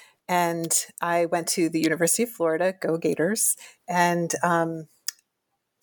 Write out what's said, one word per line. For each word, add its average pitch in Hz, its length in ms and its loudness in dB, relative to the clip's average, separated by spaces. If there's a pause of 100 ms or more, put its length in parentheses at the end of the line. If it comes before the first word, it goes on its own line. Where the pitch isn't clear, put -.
(280)
and 170 440 2 (300)
I 170 240 2
went 170 220 -2
to 165 200 2
the 160 120 -2
University 160 420 2
of 233 80 -2
Florida, 170 500 0
go 165 160 -2
Gators. 170 600 0 (320)
And, 175 440 0 (100)
um, 165 460 -2 (960)